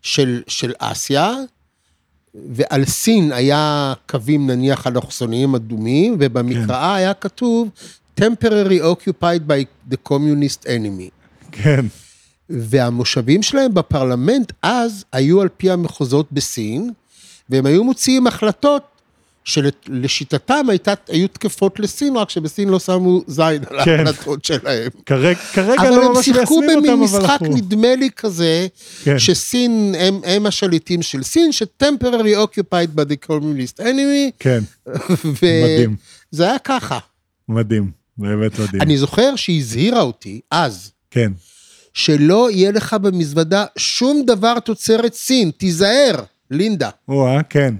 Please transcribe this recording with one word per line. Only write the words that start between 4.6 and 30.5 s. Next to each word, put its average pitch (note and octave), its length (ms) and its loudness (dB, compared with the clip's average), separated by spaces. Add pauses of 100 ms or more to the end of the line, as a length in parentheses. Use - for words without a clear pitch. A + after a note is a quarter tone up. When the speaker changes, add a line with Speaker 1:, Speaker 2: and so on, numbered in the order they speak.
Speaker 1:
אלכסוניים B2 680 -2
אדומים, A#2+ 680 0
ובמקראה A#2+ 460 -2 (260)
Speaker 2:
כן. G3+ 40 0
Speaker 1:
היה F#3+ 180 0
כתוב, A#3 540 -2 (520)
"Temporary G#3 640 2
occupied F3 680 0
by C#3 160 2 (280)
the - 160 -8
communist D3 560 0
enemy". G2+ 460 -6 (420)
Speaker 2:
כן. C3 340 0 (640)
Speaker 1:
והמושבים A#2+ 920 0
שלהם C4+ 320 0
בפרלמנט D3+ 760 0 (100)
אז A3+ 500 -2
היו D3 280 4
על F#3 80 0
פי F#3 220 -2
המחוזות D3+ 640 -2
בסין, C3+ 580 -6 (600)
והם C3 160 2
היו E3+ 180 4
מוציאים B3+ 420 2
החלטות C#4 560 0 (640)
שלשיטתם C#3+ 1200 -2
הייתה, G3+ 260 0 (140)
היו F#3 200 0
תקפות - 520 -4
לסין, C4 360 -4
רק G#3+ 140 -2
שבסין F#3 380 -4
לא F#3+ 120 2
שמו F#3 460 2
זין D3+ 440 0
על C#3 140 0
Speaker 2:
כן. D#3 220 4
Speaker 1:
ההחלטות D3+ 380 -4
שלהם. B2+ 440 -2 (180)
Speaker 2:
כרג-, D3 300 2 (160)
כרגע G3+ 300 2
Speaker 1:
אבל C4+ 80 6
Speaker 2:
לא B3 160 6
Speaker 1:
הם B3 80 4
Speaker 2:
ממש B3+ 100 4
Speaker 1:
שיחקו C4 360 4
Speaker 2:
מיישמים D4+ 180 4
אותם, D4 100 4
אבל C#4 80 6
Speaker 1:
במין C4+ 80 4
משחק C4+ 380 2
Speaker 2:
אנחנו E3+ 140 0
Speaker 1:
נדמה G#3+ 380 2
לי C4 220 0
כזה, E3+ 500 -2 (380)
Speaker 2:
כן. C#3+ 140 2
Speaker 1:
שסין, A3 800 0
הם, F#3+ 260 0
הם G#3 220 0
השליטים F3 560 -2